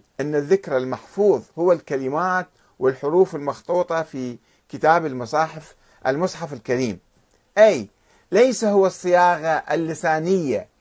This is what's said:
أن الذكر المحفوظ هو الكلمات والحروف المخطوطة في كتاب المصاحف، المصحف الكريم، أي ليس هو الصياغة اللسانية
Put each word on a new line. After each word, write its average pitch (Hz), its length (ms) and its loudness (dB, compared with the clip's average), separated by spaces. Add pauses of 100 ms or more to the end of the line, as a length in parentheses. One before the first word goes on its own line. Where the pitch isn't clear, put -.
(200)
أن 151 140 -4
الذكر 147 420 0
المحفوظ 127 640 0 (160)
هو 175 140 4
الكلمات 165 760 -4 (320)
والحروف 160 560 0
المخطوطة 165 680 -4
في 127 360 -10 (300)
كتاب 160 380 2
المصاحف، 151 680 -6 (320)
المصحف 156 460 -4
الكريم، 123 460 -4 (600)
أي 175 300 4 (440)
ليس 233 320 2
هو 202 220 4
الصياغة 175 880 0
اللسانية 160 960 -2 (120)